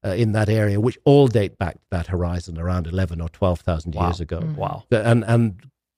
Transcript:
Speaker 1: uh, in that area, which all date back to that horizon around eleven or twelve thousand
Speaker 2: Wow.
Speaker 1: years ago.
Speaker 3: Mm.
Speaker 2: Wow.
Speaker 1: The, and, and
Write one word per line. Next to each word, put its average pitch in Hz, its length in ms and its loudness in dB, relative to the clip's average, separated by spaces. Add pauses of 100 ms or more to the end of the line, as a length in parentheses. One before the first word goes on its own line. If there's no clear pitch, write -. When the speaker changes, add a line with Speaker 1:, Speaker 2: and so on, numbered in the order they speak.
Speaker 1:
uh, 107 100 -4
in 107 200 0
that 107 160 0
area, 104 320 0
which 117 240 0
all 143 240 6
date 107 300 0
back 90 160 -4
to - 180 -20
that 87 160 -4
horizon 87 500 -4
around 87 300 -2
eleven 85 320 -2
or 82 80 -6
twelve 90 320 -2
thousand 82 360 -4
Speaker 2:
Wow. 92 120 0
Speaker 1:
years 87 140 -4
ago. 82 180 -6
Speaker 3:
Mm. 151 160 -6
Speaker 2:
Wow. - 320 -8
Speaker 1:
The, 110 180 2
and, 117 200 4
and 113 340 2 (380)